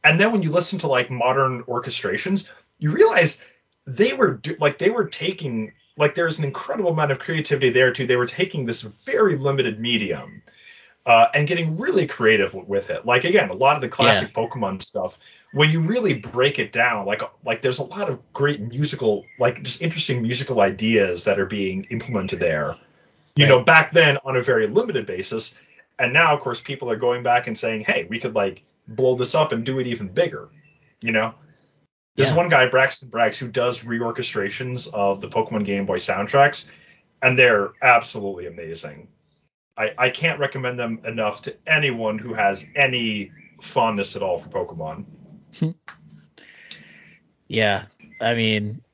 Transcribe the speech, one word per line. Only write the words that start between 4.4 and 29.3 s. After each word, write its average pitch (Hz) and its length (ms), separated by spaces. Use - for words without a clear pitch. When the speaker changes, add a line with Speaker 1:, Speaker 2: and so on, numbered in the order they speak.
Speaker 1:
like, 147 180
they 180 120
were 226 160
taking, 139 640
like, 147 180
there's 165 240
an 151 60
incredible 175 460
amount 156 200
of 131 80
creativity 147 520
there 123 220
too. 127 140
They 123 100
were 123 100
taking 165 400
this 113 160
very 180 540
limited 131 440
medium, 107 640
uh, 117 300
and 147 140
getting 165 280
really 208 300
creative 110 460
w-, 95 160
with 98 220
it. - 160
Like, 120 180
again, 175 260
a 90 40
lot 135 200
of 143 80
the 120 60
classic 113 480
Speaker 2:
Yeah. 113 80
Speaker 1:
Pokemon 95 380
stuff, - 360
when 151 180
you 165 100
really 196 340
break 120 440
it 107 140
down, 117 340
like, 104 160
like, - 180
there's 127 160
a - 60
lot 202 240
of 131 120
great 143 280
musical, 117 640
like, - 240
just 131 200
interesting 147 380
musical 123 400
ideas 98 640
that 101 140
are 95 80
being 95 440
implemented 98 500
there. - 360
You 147 80
Speaker 2:
Right. 139 60
Speaker 1:
know, 127 120
back 160 300
then 156 320
on 131 120
a 123 40
very 113 260
limited 214 400
basis. 95 520
And - 140
now, 156 220
of 143 60
course, 120 200
people 127 300
are 110 60
going 123 260
back 123 240
and 110 100
saying, 110 280
"Hey, 104 240
we 113 100
could, 113 160
like, 98 300
blow 127 260
this 123 220